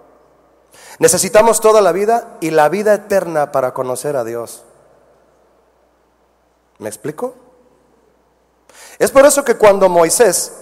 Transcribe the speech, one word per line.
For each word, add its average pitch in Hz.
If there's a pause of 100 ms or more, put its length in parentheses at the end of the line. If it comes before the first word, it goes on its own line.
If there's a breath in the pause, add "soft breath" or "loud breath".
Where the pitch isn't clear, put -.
(1000 loud breath)
Necesitamos 190
toda 220
la 175
vida 214
y 160
la 151
vida 208
eterna 170
para 127
conocer 131
a 117
Dios. 117 (2250)
¿Me 107
explico? 156 (1600 loud breath)
Es 202
por 277
eso 277
que 226
cuando 196
Moisés 175